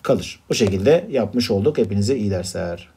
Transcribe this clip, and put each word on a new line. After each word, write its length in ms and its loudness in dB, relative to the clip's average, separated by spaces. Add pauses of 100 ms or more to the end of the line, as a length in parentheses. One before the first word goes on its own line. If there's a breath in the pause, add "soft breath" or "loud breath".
kalır. 380 -2 (100)
Bu 40 -2
şekilde 580 2
yapmış 400 -2
olduk. 260 2
Hepinize 400 0
iyi 140 -2
dersler. 640 -6